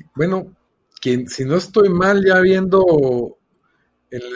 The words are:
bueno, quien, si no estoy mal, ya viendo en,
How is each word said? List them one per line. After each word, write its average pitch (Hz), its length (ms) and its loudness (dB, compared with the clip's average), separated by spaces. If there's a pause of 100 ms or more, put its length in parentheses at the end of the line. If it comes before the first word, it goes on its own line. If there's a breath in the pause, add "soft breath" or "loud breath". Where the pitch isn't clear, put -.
(140)
bueno, 185 400 -4 (460)
quien, 123 280 -4
si - 160 -8
no 139 120 -2
estoy 196 320 2
mal, 190 360 0
ya 185 160 4
viendo 180 960 2 (720)
en, 123 100 -12 (160)